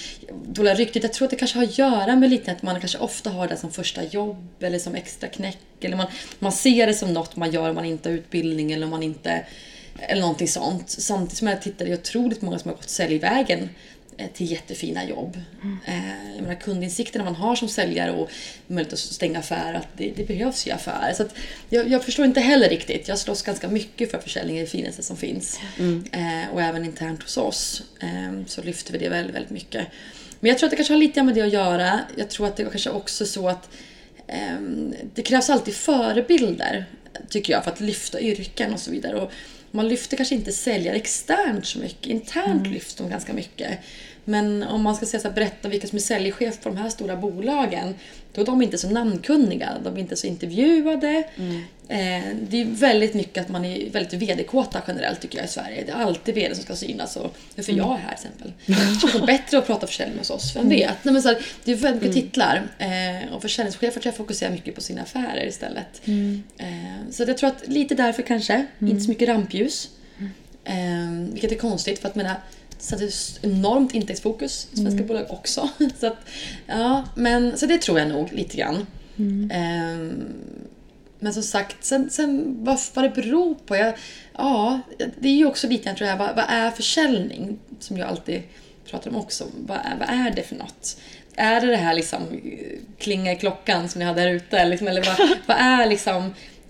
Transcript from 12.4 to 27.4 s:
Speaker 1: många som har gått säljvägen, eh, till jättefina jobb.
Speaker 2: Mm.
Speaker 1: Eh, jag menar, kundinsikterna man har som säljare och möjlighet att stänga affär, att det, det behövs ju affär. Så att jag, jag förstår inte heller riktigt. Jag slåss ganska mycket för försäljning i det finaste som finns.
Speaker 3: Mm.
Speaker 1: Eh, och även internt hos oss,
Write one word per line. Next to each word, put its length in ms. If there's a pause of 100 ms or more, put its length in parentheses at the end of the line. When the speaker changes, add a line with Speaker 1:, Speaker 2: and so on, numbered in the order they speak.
Speaker 1:
många 180
som 100
har 60
gått 140
säljvägen, 800 (480)
eh, 160
till 180
jättefina 540
jobb. 320 (260)
Speaker 2:
Mm. 220
Speaker 1:
Eh, 500
jag 60
menar, 140
kundinsikterna 720
man 100
har 200
som 140
säljare 420
och 180 (380)
möjlighet 260
att 60
stänga 400
affär, 340
att 140 (100)
det, 180
det 120
behövs 400
ju 40
affär. 420
Så 100
att 120 (340)
jag, 200
jag 140
förstår 220
inte 160
heller 280
riktigt. 380
Jag 120
slåss 220
ganska 260
mycket 440
för 80
försäljning 380
i 40
det 60
finaste 360
som 140
finns. 420 (200)
Speaker 3:
Mm. 320
Speaker 1:
Eh, 420
och 80
även 240
internt 380
hos 140
oss, 460 (180)